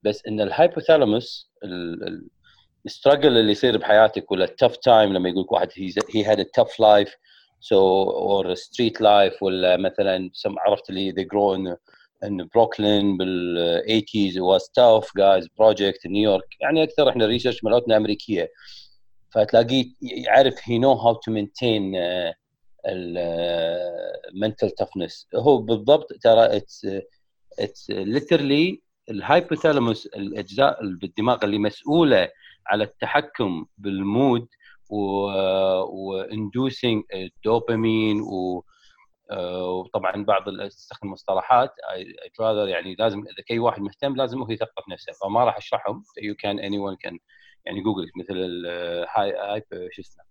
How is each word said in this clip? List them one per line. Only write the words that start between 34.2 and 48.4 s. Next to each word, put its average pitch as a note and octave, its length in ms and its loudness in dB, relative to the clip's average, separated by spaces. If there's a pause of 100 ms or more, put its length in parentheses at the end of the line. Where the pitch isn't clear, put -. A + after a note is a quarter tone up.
و، G#2 80 -8 (840)
و F#2+ 420 -8
inducing A2+ 800 -4 (100)
الدوبامين A2 1080 -2
و، F#2 420 -6 (680)
آه، F2+ 380 -8
وطبعًا F#2+ 560 -6
بعض G2+ 240 0
ال-، G2 200 -12
تستخدم - 420 -16
مصطلحات A#2+ 580 0
I، F#2+ 320 -12
I'd F#2 420 -12
rather، G#2 260 0
يعني F2+ 300 -6
لازم G#2+ 200 -2
إذا G2+ 280 -16
كي A#2 120 -4
واحد A2+ 220 0
مهتم C3 340 -6
لازم C3 260 -4
هو A2+ 100 -8
يثقف - 380 -8
نفسه، - 320 -14
فما G#2 220 0
راح A2+ 140 0
أشرحهم. G#2 460 -8 (160)
You G#2 140 -8
can، G2+ 240 -6
anyone G2 520 -8
can، - 80 -14 (480)
يعني F#2+ 160 -10
جوجل F#2+ 340 -4
مثل F2+ 180 -12
ال-، F2 720 -6 (100)